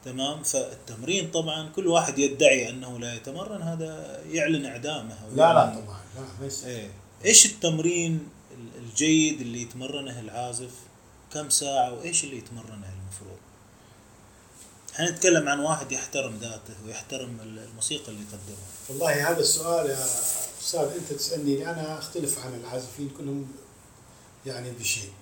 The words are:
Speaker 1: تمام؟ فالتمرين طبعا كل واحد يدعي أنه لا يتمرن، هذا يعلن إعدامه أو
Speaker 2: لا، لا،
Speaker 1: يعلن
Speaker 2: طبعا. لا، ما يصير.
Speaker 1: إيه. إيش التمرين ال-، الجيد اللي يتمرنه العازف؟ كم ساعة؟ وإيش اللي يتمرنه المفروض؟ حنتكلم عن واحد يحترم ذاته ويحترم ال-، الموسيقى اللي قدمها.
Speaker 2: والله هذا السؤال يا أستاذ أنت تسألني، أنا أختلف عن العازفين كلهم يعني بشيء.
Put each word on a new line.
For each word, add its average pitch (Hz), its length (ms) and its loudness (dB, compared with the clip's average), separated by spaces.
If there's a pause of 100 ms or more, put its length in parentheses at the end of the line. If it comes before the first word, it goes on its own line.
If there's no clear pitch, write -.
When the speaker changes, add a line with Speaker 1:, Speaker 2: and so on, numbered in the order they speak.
Speaker 1:
تمام؟ 135 380 -4
فالتمرين 135 880 -2
طبعا 160 380 -2
كل 190 180 -2
واحد 165 320 4
يدعي 135 520 8
أنه 127 280 -8
لا 120 160 -6
يتمرن، 175 480 -8
هذا 160 680 -6
يعلن 156 360 2
إعدامه 120 480 -6
أو 107 160 -14
Speaker 2:
لا، 127 60 -4
لا، 143 60 10
Speaker 1:
يعلن 147 420 8
Speaker 2:
طبعا. - 160 -12 (160)
لا، 131 40 -10 (200)
ما 135 60 -6
يصير. - 220 -8
Speaker 1:
إيه. 110 220 -8 (340)
إيش 220 220 12
التمرين 165 800 0 (240)
ال-، 120 260 -16
الجيد 147 640 4
اللي 120 220 -4
يتمرنه 131 580 -10
العازف؟ 123 500 -8 (600)
كم 151 180 -4
ساعة؟ 131 440 2
وإيش 165 300 -2
اللي 135 140 -10
يتمرنه 107 540 -12
المفروض؟ 95 460 -12 (1600)
حنتكلم 165 540 4
عن 143 120 0
واحد 143 320 0
يحترم 127 480 -4
ذاته 110 340 -12 (120)
ويحترم 120 540 -12
ال-، 110 180 -14
الموسيقى 113 500 -6
اللي 104 160 -12
قدمها. 101 420 -14 (220)
Speaker 2:
والله 147 420 2
هذا 170 100 2
السؤال 160 500 2
يا 135 140 -2 (560)
أستاذ - 200 -2
أنت 170 320 -2
تسألني، 143 580 -2
أنا 156 280 -6
أختلف - 480 -4
عن 123 80 -8
العازفين 127 640 -8
كلهم 139 300 -6 (1000)
يعني 123 240 -8
بشيء. 113 400 -4 (120)